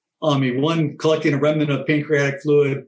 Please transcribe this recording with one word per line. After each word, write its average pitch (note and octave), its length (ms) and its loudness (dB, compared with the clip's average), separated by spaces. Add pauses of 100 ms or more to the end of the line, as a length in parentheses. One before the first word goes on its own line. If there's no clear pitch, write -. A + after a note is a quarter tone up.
(200)
on D3 200 0
me: B2+ 140 0
one D3+ 440 -2
collecting D#3 340 0
a C#3 60 0
remnant D3+ 320 0
of - 160 -4
pancreatic C#3+ 560 0
fluid, C#3+ 460 2